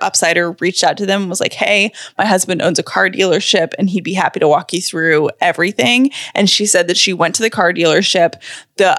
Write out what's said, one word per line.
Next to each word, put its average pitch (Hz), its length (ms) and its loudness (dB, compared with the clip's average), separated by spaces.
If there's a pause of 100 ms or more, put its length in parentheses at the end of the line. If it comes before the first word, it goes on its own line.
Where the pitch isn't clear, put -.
Upsider 175 600 0
reached 180 200 -2
out 170 140 2
to 208 100 -6
them 196 140 0
and 190 100 -4
was 175 100 -6
like, - 120 -2
"Hey, 208 400 0 (240)
my - 80 0
husband 190 380 0
owns 175 160 0
a - 40 0
car 190 280 0
dealership 180 680 0
and 196 120 0
he'd 180 140 -2
be 165 100 -4
happy 180 260 -2
to 160 80 4
walk 147 240 0
you 170 80 -4
through 160 480 0 (140)
everything." 240 680 0 (240)
And 208 140 2
she - 160 0
said 180 240 2
that 180 80 -2
she - 160 0
went 170 220 -2
to - 80 -4
the 220 80 0
car 180 240 0
dealership. 170 600 2 (440)
The 190 200 4